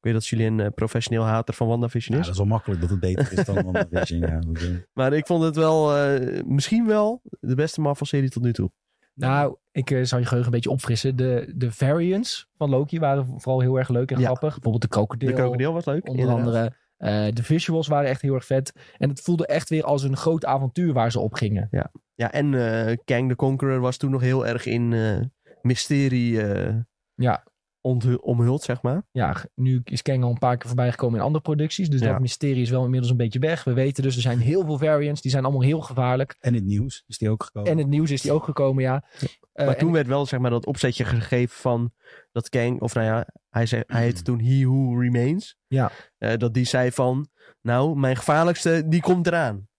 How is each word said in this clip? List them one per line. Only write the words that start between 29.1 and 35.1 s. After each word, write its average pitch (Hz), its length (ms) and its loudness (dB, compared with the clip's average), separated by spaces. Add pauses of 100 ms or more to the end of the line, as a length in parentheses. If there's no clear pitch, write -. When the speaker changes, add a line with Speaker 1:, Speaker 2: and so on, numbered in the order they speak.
Speaker 3:
Ja, 98 200 0
g-, - 120 -6 (100)
nu 127 300 0
is - 180 -6
Kang 131 220 0
al 123 60 2
een 120 80 -2
paar 123 180 2
keer 120 100 -10
voorbij 123 240 0
gekomen 117 280 -2
in 101 60 0
andere 151 200 0
producties. 156 460 -2
Dus 135 100 2
Speaker 1:
Ja. 113 120 2
Speaker 3:
dat 131 80 0
mysterie 127 420 0
is 120 80 0
wel 127 140 2
inmiddels 123 260 0
een 127 60 4
beetje 117 220 0
weg. 156 260 0
We 131 80 0
weten 135 300 0
dus, 135 140 0
er 123 60 -2
zijn 120 160 0
heel 156 260 2
veel 151 140 -2
variants. 147 420 0